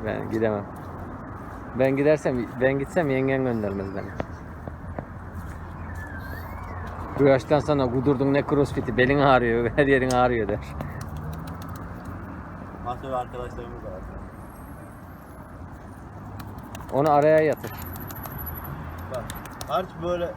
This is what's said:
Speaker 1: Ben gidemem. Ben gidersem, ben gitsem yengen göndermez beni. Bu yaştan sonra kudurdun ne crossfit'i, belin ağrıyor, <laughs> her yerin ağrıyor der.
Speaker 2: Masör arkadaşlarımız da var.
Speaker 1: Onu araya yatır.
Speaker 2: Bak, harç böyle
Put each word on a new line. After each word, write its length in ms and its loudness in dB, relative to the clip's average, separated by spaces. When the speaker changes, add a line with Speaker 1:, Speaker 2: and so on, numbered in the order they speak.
Speaker 1:
Ben 240 -2
gidemem. 340 2
Ben 180 6
gidersem, 500 4
ben 180 6
gitsem 320 2
yengen 340 4
göndermez 420 0
beni. 100 -6
Bu 60 6
yaştan 340 6
sonra 320 2
kudurdun 440 4
ne 120 4
crossfit'i, 500 2
belin 220 6
ağrıyor, 540 6
<laughs> 40 0
her 100 6
yerin 240 6
ağrıyor 380 4
der. 100 0
Speaker 2:
Masör 280 -6
arkadaşlarımız 720 -6
da 60 -8
var. 100 -10
Speaker 1:
Onu 180 6
araya 300 8
yatır. 300 2
Speaker 2:
Bak, 100 -4
harç 180 0
böyle 220 0